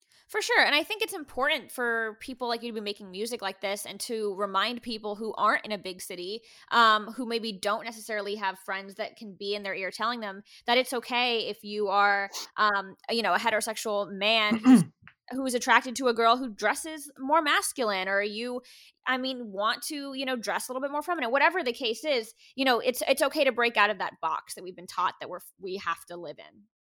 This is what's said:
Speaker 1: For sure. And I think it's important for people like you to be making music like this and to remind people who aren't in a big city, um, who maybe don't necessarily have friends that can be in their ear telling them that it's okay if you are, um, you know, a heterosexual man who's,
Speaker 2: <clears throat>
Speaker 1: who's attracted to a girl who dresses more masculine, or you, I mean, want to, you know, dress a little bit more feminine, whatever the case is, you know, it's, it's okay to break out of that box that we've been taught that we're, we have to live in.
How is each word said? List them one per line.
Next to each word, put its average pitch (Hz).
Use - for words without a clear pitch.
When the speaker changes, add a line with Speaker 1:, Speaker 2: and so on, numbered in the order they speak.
Speaker 1:
For 415
sure. 415
And 240
I 302
think 415
it's -
important 285
for 226
people 254
like 233
you 240
to 214
be 220
making 202
music 214
like 196
this 202
and 196
to 214
remind 202
people 214
who 214
aren't 214
in 214
a 208
big 185
city, 185
um, 220
who 233
maybe 226
don't 202
necessarily 214
have 190
friends 196
that -
can 208
be 202
in 208
their 190
ear 190
telling 233
them 202
that 240
it's 254
okay 240
if 208
you 208
are, 202
um, 202
you 233
know, 196
a 208
heterosexual 214
man 214
who's, 220
Speaker 2:
<clears throat> -
Speaker 1:
who's 262
attracted 247
to 262
a 233
girl 233
who 262
dresses 285
more 294
masculine, 240
or 196
you, 240
I 254
mean, 247
want 214
to, 277
you 269
know, 262
dress 208
a 254
little 262
bit 277
more 294
feminine, 302
whatever 320
the 240
case 233
is, 240
you 269
know, 247
it's, 247
it's 269
okay 285
to 262
break 233
out 208
of 196
that 185
box -
that 190
we've 180
been 175
taught -
that 135
we're, 180
we 190
have 175
to 175
live 160
in. 78